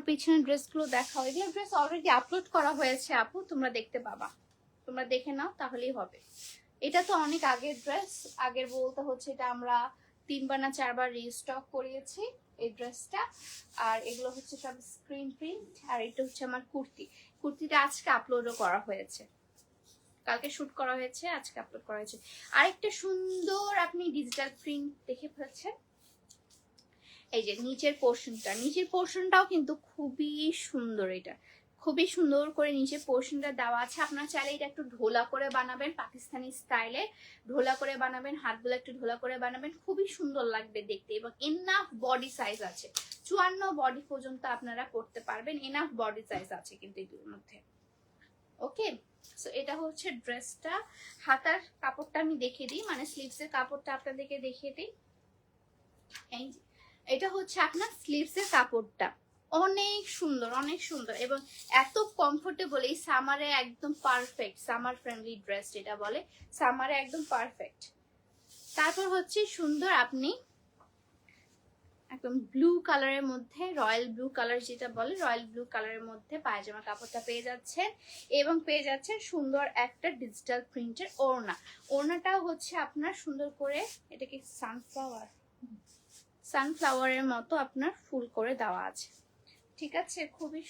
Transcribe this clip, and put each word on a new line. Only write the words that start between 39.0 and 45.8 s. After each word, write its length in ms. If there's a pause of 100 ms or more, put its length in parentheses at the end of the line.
করে 200
বানাবেন, 280 (120)
খুবই 240 (100)
সুন্দর 280 (100)
লাগবে 240 (120)
দেখতে। 280
এবং 120 (180)
enough 400 (140)
বডি 340
সাইজ 220 (120)
আছে, 160 (400)
চুয়ান্ন 340 (180)
বডি 220 (100)
পর্যন্ত 320 (120)
আপনারা 280 (120)
করতে 240 (100)
পারবেন, 260 (140)
enough 220 (100)